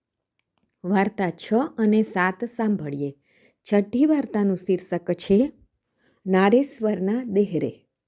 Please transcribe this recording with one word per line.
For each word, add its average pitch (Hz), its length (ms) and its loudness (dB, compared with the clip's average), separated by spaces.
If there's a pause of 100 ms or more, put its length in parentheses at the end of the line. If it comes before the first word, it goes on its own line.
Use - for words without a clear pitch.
(840)
વાર્તા 196 460 0
છ - 240 -6 (240)
અને 220 240 2
સાત 190 420 -2
સાંભળીએ. 151 680 -4 (580)
છઠ્ઠી 208 340 2
વાર્તાનું 214 500 0
શીર્ષક 180 560 -4
છે 202 400 2 (760)
નારેશ્વરના 208 960 2
દેહરે. 190 640 -2 (200)